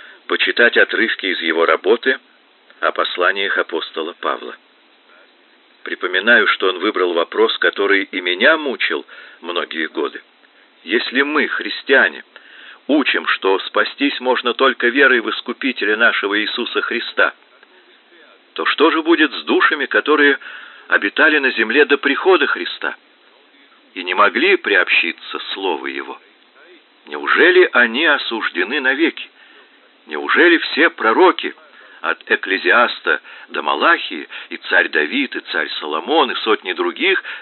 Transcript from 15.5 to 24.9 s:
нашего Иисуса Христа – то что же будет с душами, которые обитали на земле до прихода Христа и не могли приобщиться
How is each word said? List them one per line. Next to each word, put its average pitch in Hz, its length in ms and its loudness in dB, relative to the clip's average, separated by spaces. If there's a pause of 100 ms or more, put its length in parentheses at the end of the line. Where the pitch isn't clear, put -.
нашего 107 460 2
Иисуса 107 400 -4
Христа – 107 540 -2 (1200)
то 87 120 -6
что 156 260 2
же 160 120 -2
будет 156 280 2
с - 120 -10
душами, 147 420 0
которые 143 520 2 (520)
обитали 127 480 2
на 135 140 0
земле 113 340 2
до 139 120 4
прихода 160 480 2
Христа - 520 -6 (960)
и 95 100 -10
не 90 100 -4
могли 104 440 2
приобщиться 85 840 -2 (140)